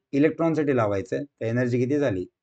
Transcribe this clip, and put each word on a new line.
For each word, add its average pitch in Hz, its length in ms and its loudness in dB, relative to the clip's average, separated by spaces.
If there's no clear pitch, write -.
इलेक्ट्रॉनसाठी 151 640 2
लावायचं 101 400 -2
आहे, 143 80 -6
तर - 220 -10
एनर्जी 123 320 0
किती 127 200 0
झाली? 104 260 -2